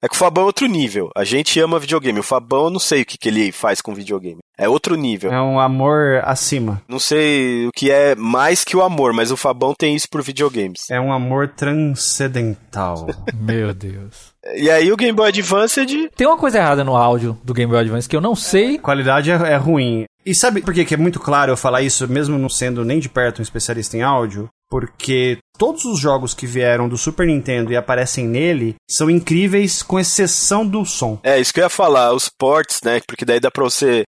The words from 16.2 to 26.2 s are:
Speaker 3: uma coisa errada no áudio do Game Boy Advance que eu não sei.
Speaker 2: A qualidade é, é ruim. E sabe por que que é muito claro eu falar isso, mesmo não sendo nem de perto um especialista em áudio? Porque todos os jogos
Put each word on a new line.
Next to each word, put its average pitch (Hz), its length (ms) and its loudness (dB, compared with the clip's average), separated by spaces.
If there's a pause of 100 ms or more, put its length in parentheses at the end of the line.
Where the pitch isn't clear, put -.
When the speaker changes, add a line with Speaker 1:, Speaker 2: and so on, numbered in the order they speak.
Speaker 3:
uma 320 120 4
coisa 262 220 0
errada 143 240 2
no 131 120 0
áudio 120 480 2
do 123 100 -6
Game 117 160 0
Boy 117 120 4
Advance 113 260 -2
que - 80 -4
eu 151 60 0
não 220 140 0
sei. 233 420 0
Speaker 2:
A - 40 -8
qualidade 139 500 0
é, 175 40 2
é 160 220 2
ruim. 131 480 0 (200)
E 190 80 -2
sabe 208 280 2
por 175 120 -4
que 165 120 2
que - 80 -2
é 151 40 0
muito 165 220 2
claro 143 320 2
eu 123 60 0
falar 127 240 0
isso, 131 260 0
mesmo 143 300 0
não 135 120 0
sendo 123 360 -4
nem 135 140 0
de 135 100 -6
perto 123 300 0
um 113 40 -4
especialista 113 540 -6
em 117 40 -2
áudio? 117 460 -2 (220)
Porque 127 680 -2 (180)
todos 302 260 -2
os 220 160 -4
jogos 135 360 0